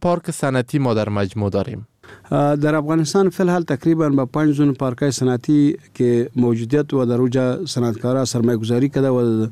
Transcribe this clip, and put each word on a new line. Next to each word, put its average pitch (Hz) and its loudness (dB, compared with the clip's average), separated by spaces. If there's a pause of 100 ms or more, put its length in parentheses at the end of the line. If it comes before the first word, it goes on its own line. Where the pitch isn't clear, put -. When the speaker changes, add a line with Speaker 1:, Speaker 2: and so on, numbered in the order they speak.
Speaker 1:
پارک 175 -2
صنعتی 135 -2
ما 123 2
در 107 0
مجموع 101 -2
داریم؟ 98 -4 (440)
Speaker 2:
اه، 147 2
در 151 0
افغانستان 160 0
فی 190 -2
الحال 180 0
تقریباً 160 0
با 135 2
پنج 151 0
زون 143 2
پارکای 135 -2
صنعتی 143 2 (160)
که 120 0
موجودیت 120 0
و 131 2
در 120 0
اوجا 127 0
صنعتکارا 123 -2
سرمایه 120 0
گذاری 120 0
کرده 135 0
و، 117 0